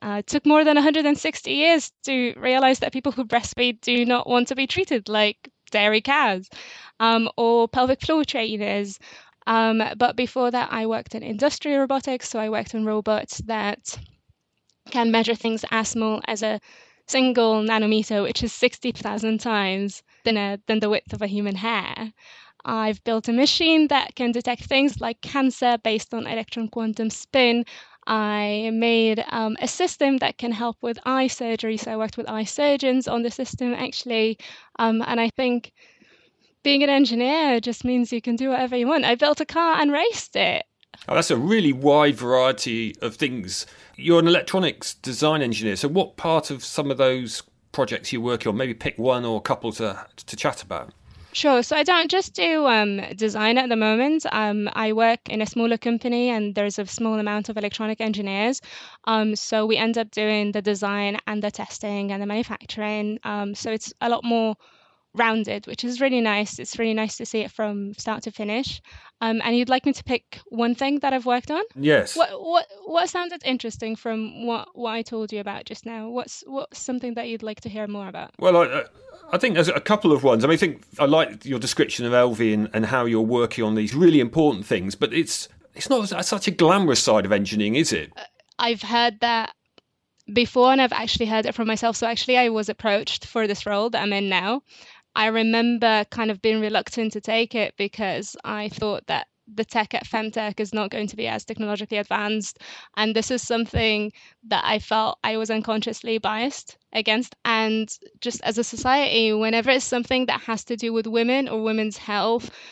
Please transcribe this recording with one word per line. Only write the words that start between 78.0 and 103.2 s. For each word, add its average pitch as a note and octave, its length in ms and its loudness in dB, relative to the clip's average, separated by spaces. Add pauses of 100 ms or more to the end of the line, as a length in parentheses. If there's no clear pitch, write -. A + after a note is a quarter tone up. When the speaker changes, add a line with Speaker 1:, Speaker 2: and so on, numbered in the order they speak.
Speaker 1:
about? - 320 -12
Speaker 2:
Well, F3+ 180 6
I, E3+ 80 6
I, C3 180 -2 (500)
I F#3 40 2
think A3 160 2
there's D#3+ 140 4
a C#3 120 2
couple G3+ 320 4
of C3 120 6
ones. A#2 200 6
I C3+ 40 6
mean, D#3+ 80 6
I - 20 4
think - 260 -2 (160)
I D3 60 4
like C#3+ 400 4
your C3 140 -2
description B2 460 0
of A#2+ 60 -2
Elvie A#2 420 6
and, G#2+ 200 0
and A2 120 0
how B2 200 2
you're A2+ 160 2
working A#2 420 0
on G#2+ 120 0
these G#2+ 180 -2
really D#3+ 260 8
important A#2+ 460 2
things, G2 300 -2
but - 180 -2
it's, - 340 -2 (280)
it's - 140 -6
not A3 220 2
s-, F3+ 160 -4
such G3+ 200 -2
a G3 40 2
glamorous E3+ 500 4
side G#2+ 240 4
of G2 60 -2
engineering, G#2 440 0
is D#3 180 2
it? D#2 240 -4
Speaker 1:
Uh, - 60 -14 (360)
I've A#3 220 -2
heard A#3 400 0
that A#3 320 0 (800)
before, B3 380 6
and C4+ 100 6
I've B3+ 100 4
actually A3+ 360 -2
heard A3 180 0
it - 100 -4
from A3+ 120 -2
myself. A3 280 0
So A3+ 120 -2
actually, A#3 300 0
I B3 120 4
was G#3+ 180 -2
approached G#3+ 580 -2
for A3 220 -2
this G3+ 180 -4
role G#3 260 0
that - 100 -2
I'm G3+ 120 -2
in G3+ 140 -2
now. F#3+ 360 0 (520)
I A3 120 2
remember A3+ 800 2
kind A3 260 -4
of G3 100 -8
being A3 180 2
reluctant A3 540 -2
to G#3 80 -8
take A3+ 320 -2
it G#3+ 240 -4
because G3+ 640 -6
I G#3 260 -6
thought G#3 380 -6
that D#3+ 200 -4 (260)
the A3 120 -4
tech - 280 -2
at A#3 140 -6
Femtech G#3+ 520 -6
is G#3 140 -6
not G#3 160 -4
going G#3+ 180 -6
to - 80 -14
be A3 120 -6
as G#3+ 180 -6
technologically G#3+ 520 -6
advanced. G#3 600 -4 (400)
And G#3+ 180 0
this A3 140 -2